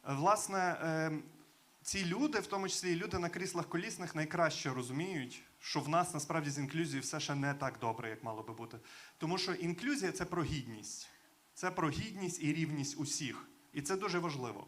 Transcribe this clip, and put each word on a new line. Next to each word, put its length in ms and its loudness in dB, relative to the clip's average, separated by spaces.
власне, 760 4
е, 300 2
ці 220 0
люди, 360 4
в 60 -6
тому 220 0
числі 240 0
і 40 4
люди 220 0
на 100 2
кріслах 400 -2
колісних, 460 -2
найкраще 600 2
розуміють, 680 -2
що 200 0
в 80 -4
нас 260 4
насправді 360 0
з 80 -2
інклюзією 440 0
все 180 -2
ще 140 0
не 200 2
так 240 -2
добре, 320 -2
як 140 -8
мало 180 -4
би 120 -10
бути. 240 -10
Тому 200 0
що 140 0
інклюзія — 600 0
це 120 -2
про 200 2
гідність. 640 -4
Це 160 0
про 200 4
гідність 520 -4
і 100 4
рівність 460 0
усіх. 500 -2
І 100 -4
це 140 0
дуже 220 0
важливо. 500 -2